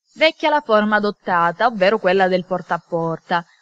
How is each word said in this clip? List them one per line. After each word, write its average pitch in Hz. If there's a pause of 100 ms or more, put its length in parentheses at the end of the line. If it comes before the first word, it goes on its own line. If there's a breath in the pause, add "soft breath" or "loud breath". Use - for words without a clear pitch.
(140)
Vecchia 311
la 294
forma 214
adottata, 196
ovvero 214
quella 190
del 185
porta 180
a 165
porta, 165 (180 soft breath)